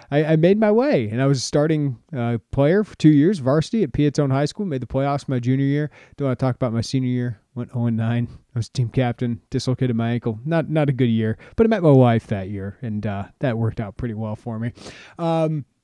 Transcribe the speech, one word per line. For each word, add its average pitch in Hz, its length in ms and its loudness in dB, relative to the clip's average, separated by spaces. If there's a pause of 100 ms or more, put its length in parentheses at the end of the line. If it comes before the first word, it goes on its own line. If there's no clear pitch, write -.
(100)
I, 147 140 2
I 160 120 2
made 175 220 4
my 214 140 4
way. 226 360 2
And 117 140 -2
I 135 40 2
was 139 120 2
a 120 40 -8
starting, 147 560 0 (140)
uh, 117 260 -2 (120)
player 160 320 2
for - 140 -12
two 156 140 6
years, 156 280 4
varsity 151 460 0
at 123 80 -4
Piatone 147 400 0
High 139 140 0
School, 208 200 -6
made 135 160 -4
the 120 60 -8
playoffs 139 400 -2
my 131 100 0
junior 131 280 0
year. 147 260 -2 (240)
Don't 143 100 -4
wanna 131 80 -2
talk 127 220 -2
about 123 160 -2
my 117 80 0
senior 131 300 -2
year. 123 300 -4 (140)
Went 120 200 -10
oh 120 120 -2
and 117 100 0
nine. 117 300 -2 (300)
I - 20 -4
was 113 100 -4
team 120 200 -4
captain, 120 520 -2 (100)
dislocated 127 440 -2
my 117 160 -2
ankle. 113 340 -4
Not, 160 240 -2
not 151 200 0
a 139 40 2
good 127 140 0
year, 113 320 0 (160)
but 226 100 4
I 226 40 4
met 208 160 0
my 147 80 8
wife 123 340 6
that 95 220 -6
year, 98 340 -8
and, 107 240 -6
uh, 101 200 -6 (120)
that 123 180 -2
worked 113 240 -2
out 101 160 -8
pretty 120 180 -6
well 110 200 -6
for 113 240 -8
me. 117 140 -4 (440)
Um, 160 480 -2 (200)